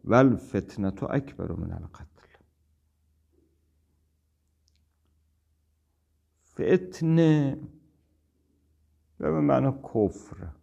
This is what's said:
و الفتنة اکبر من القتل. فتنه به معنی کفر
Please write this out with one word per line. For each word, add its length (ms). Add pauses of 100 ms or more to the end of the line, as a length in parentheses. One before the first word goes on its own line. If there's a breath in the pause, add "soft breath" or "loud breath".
و 100
الفتنة 960
اکبر 420
من 200
القتل. 560 (4000)
فتنه 1120 (1600)
به 220
معنی 320 (220)
کفر 580 (100)